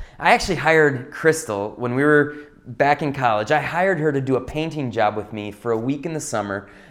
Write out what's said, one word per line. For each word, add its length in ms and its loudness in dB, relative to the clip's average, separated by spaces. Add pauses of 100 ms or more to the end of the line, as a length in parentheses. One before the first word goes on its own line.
(180)
I 160 4
actually 220 0
hired 560 4
Crystal 680 0
when 180 -4
we 80 2
were 320 4 (300)
back 360 0
in 120 -2
college. 360 0
I 120 2
hired 380 0
her 120 0
to 80 0
do 160 0
a 60 0
painting 500 -6
job 240 2
with 160 -8
me 200 -8
for 200 -4
a 60 0
week 280 -4
in 80 -8
the 60 -6
summer, 500 -6 (220)